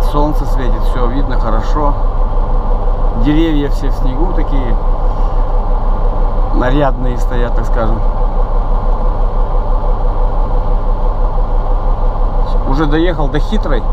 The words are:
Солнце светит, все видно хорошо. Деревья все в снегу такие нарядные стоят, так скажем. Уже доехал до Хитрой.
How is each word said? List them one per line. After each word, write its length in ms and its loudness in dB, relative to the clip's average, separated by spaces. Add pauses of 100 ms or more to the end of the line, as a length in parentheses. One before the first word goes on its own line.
(120)
Солнце 340 0
светит, 440 0
все 160 0
видно 340 0
хорошо. 540 0 (1300)
Деревья 440 2
все 200 0
в 80 0
снегу 360 0
такие 420 0 (1800)
нарядные 640 0
стоят, 340 0
так 120 0
скажем. 340 0 (4000)
Уже 160 2
доехал 400 0
до 100 -2
Хитрой. 560 0